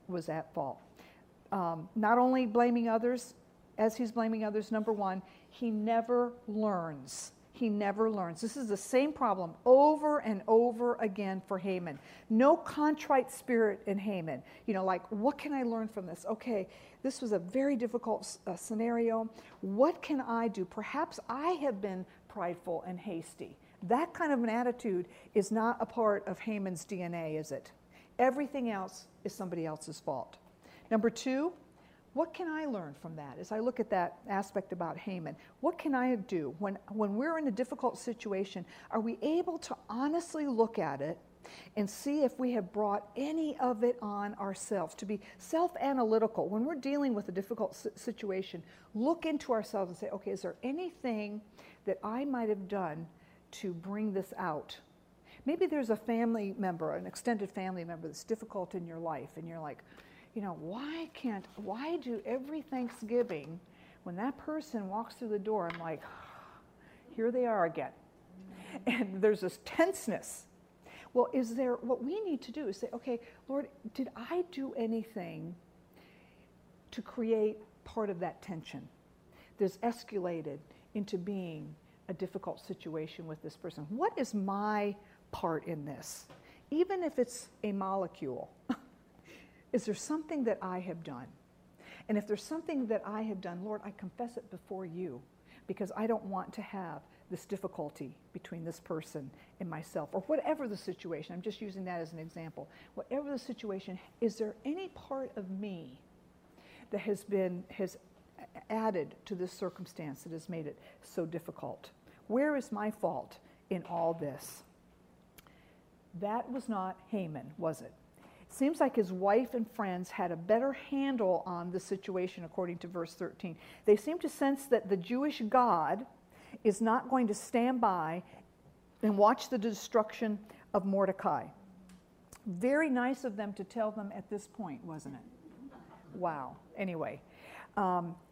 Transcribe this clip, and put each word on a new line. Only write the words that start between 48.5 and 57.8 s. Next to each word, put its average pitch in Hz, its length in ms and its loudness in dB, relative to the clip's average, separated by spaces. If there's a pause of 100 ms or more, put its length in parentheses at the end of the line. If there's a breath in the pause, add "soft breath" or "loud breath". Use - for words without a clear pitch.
look 320 320 2
into 294 240 0
ourselves 208 400 0
and 170 80 -10
say, 208 100 -6
"Okay, 196 220 -6
is 190 100 -4
there 175 220 -4
anything 240 760 -4 (460 loud breath)
that 196 180 0
I 233 220 -2
might 247 240 2
have 196 180 0
done 170 380 -2 (460 loud breath)
to 185 240 -4
bring 202 360 -2
this 190 260 -2
out?" 165 380 -4 (720 loud breath)
Maybe 349 220 4
there's 285 240 2
a 220 40 4
family 226 640 2
member, 165 380 0
an 175 100 -4
extended 202 460 -2
family 185 320 -4